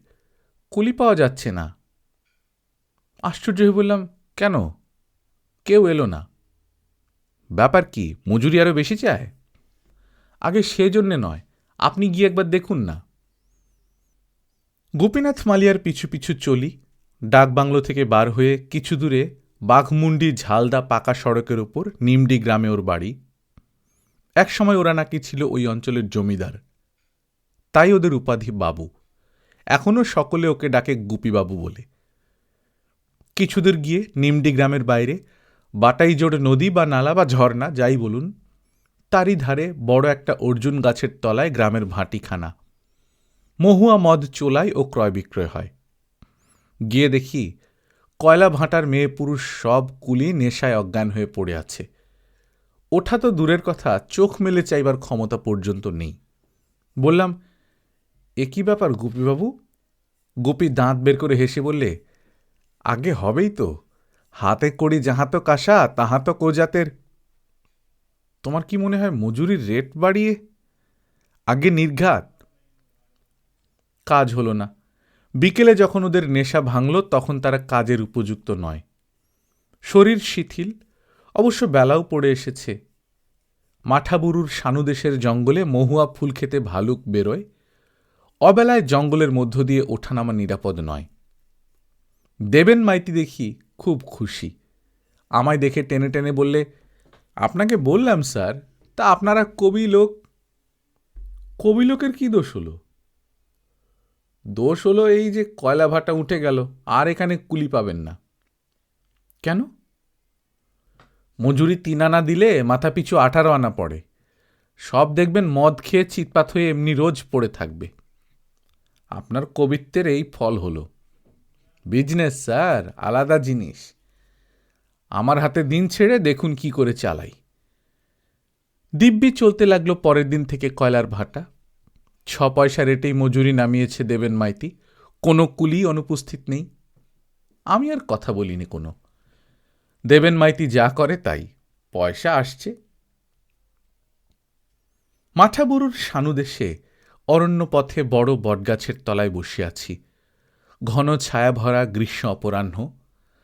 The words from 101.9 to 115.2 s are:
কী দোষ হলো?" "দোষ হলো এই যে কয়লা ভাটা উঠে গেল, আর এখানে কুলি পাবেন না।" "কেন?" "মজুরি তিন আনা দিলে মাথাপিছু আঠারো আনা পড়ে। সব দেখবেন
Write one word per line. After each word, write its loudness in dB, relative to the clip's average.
কী -4
দোষ 0
হলো?" -12
"দোষ -2
হলো 4
এই 2
যে -4
কয়লা 2
ভাটা -2
উঠে -4
গেল, -2
আর 2
এখানে -2
কুলি -6
পাবেন -2
না।" -10
"কেন?" -2
"মজুরি 2
তিন -4
আনা 2
দিলে 2
মাথাপিছু 0
আঠারো 4
আনা 2
পড়ে। -8
সব 0
দেখবেন 2